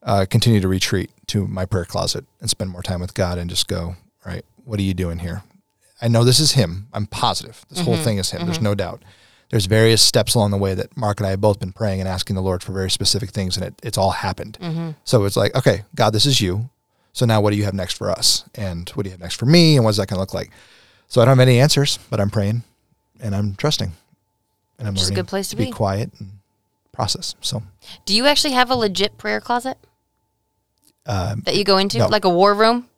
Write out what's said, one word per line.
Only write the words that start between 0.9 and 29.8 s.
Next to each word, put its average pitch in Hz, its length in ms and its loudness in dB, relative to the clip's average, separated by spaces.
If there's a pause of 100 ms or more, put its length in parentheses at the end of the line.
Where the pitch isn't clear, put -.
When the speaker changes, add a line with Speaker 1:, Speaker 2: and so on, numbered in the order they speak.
Speaker 1:
to 101 200 -2
my 95 180 -6
prayer 90 200 -4
closet - 400 -6 (160)
and 110 80 -8
spend - 200 -4
more 90 140 -14
time 90 180 -6
with 90 140 -10
God 90 240 -2
and 87 100 -6
just - 180 -4
go, 90 200 -4
"All 90 80 -10 (360)
right, 90 140 -10 (180)
what 107 160 -6
are 98 40 0
you 95 100 0
doing 87 260 -4
here?" 85 220 -8 (580)
I 117 100 -2
know 117 140 4
this 123 160 6
is 147 120 2
him. 98 420 0
I'm 104 140 -6
positive. - 640 -4
This 175 100 -10
whole 156 160 0
Speaker 2:
Mm-hmm. 156 80 -2
Speaker 1:
thing 110 160 0
is 92 100 -2
him. 170 160 -6
There's 170 120 -2
Speaker 2:
Mm-hmm. 127 80 -2
Speaker 1:
no 104 100 2
doubt. 85 260 -6 (480)
There's 104 160 0
various 110 380 6
steps - 320 2
along 104 160 2
the 101 60 0
way 98 180 0
that 95 200 -8
Mark 104 240 -2
and 101 60 -2
I 95 60 -2
have 95 100 -2
both 104 180 4
been 92 120 -10
praying 98 300 -4
and 92 80 -4
asking 92 260 -4
the 92 80 -4
Lord 92 180 -2
for - 100 -12
very 92 200 -4
specific 95 400 -2
things, 92 260 -4
and 92 80 -6
it, - 160 -10
it's 117 160 -6
all 95 140 2
happened. - 500 -8
Speaker 2:
Mm-hmm. 165 300 -6 (140)
Speaker 1:
So 107 200 2
it's 98 100 -2
like, 110 200 0
"Okay, 104 280 2 (120)
God, 107 180 2
this 110 140 4
is 131 120 2
you. 104 300 -2 (420)
So - 140 -2
now 110 160 4
what 104 80 4
do 104 80 0
you 104 80 0
have 98 80 -4
next 92 240 -6
for 101 140 -4
us? - 320 0 (100)
And 87 360 -8
what - 140 -8
do 98 60 -8
you 92 40 -16
have 90 80 -20
next 85 140 -10
for 117 120 -2
me? 160 280 6
And 127 100 6
what's 107 120 2
that 98 100 -2
gonna 95 140 -4
look 98 140 -6
like?" 87 160 -8 (560)
So - 140 0
I 110 40 8
don't 131 140 8
have 127 80 8
any 123 120 6
answers, 139 380 4 (140)
but 117 80 -2
I'm 98 100 2
praying 107 320 -2 (580)
and 104 160 -6
I'm 101 200 -2
trusting. 107 360 -2 (840)
And 113 100 -8
I'm 101 60 -4
Speaker 2:
Which 95 80 -2
is 92 60 0
a 92 60 -2
Speaker 1:
learning - 100 -2
Speaker 2:
good 101 60 -8
place 196 200 -4
to - 60 -10
Speaker 1:
to - 80 -2
be - 20 0
Speaker 2:
be. 254 60 -6
Speaker 1:
quiet 104 480 -2
and 98 140 -16 (580)
process. - 500 -6
So. - 220 -8 (420)
Speaker 2:
Do 196 100 -2
you 247 120 2
actually 285 260 2
have 254 160 2
a 262 60 2
legit 202 420 -2
prayer 214 240 -6
closet 240 360 -4 (1300)